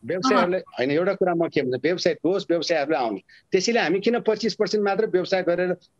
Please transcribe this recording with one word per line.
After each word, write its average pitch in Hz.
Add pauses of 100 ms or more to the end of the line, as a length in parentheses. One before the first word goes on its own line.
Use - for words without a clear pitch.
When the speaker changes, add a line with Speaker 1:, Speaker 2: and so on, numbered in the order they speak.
Speaker 1:
व्यवसायहरूले 180
Speaker 2:
अहँ। -
Speaker 1:
होइन, 131
एउटा 180
कुरा 185
म 165
के 147
भन्छु, 127
व्यवसाय 170
दोष 175
व्यवसायहरूले 160
आउने। 113 (300)
त्यसैले 226
हामी 180
किन 233
पच्चिस 214
पर्सेन्ट 208
मात्र 196
व्यवसाय 180
गरेर 175 (220)